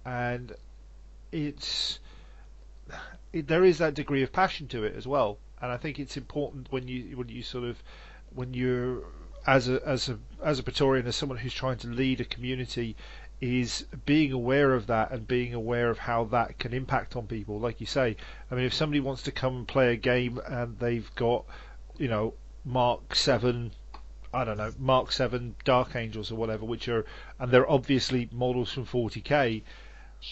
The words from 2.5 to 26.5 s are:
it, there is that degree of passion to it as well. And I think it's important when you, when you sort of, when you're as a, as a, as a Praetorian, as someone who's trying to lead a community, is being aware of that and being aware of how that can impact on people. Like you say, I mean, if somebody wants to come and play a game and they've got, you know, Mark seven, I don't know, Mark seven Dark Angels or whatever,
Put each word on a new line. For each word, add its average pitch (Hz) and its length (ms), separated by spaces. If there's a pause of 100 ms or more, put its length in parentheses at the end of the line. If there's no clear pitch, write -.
it, 156 160
there 165 160
is 180 140
that 156 160
degree 139 300
of 127 100
passion 185 340
to 117 160
it 104 140
as 110 100
well. 123 300 (240)
And 123 100
I 123 60
think 147 200
it's 143 200
important 135 560
when 127 160
you, 123 260
when 123 140
you 120 120
sort 123 220
of, 120 180 (540)
when 127 180
you're 123 500 (440)
as 131 220
a, 127 180
as 135 220
a, 110 100 (240)
as 143 160
a 123 40
Praetorian, 131 440
as 120 80
someone 135 220
who's 123 160
trying 131 240
to 120 100
lead 127 320
a 120 60
community, 120 720 (440)
is 123 440 (200)
being 147 260
aware 131 420
of 113 140
that 110 240
and 113 160
being 123 260
aware 120 360
of 113 80
how 117 260
that 113 360
can 117 140
impact 127 440
on 110 100
people. 104 320
Like 113 220
you 120 40
say, 123 300 (340)
I 127 60
mean, 127 80
if 127 100
somebody 147 280
wants 131 220
to 139 100
come 127 240
and 120 100
play 127 240
a 120 60
game 123 500
and 120 320
they've 120 360
got, 120 280 (540)
you 147 100
know, 110 280 (280)
Mark 123 520
seven, 120 560 (640)
I 123 120
don't 110 100
know, 107 240
Mark 131 320
seven 120 440 (100)
Dark 127 320
Angels 110 340
or 113 40
whatever, 110 280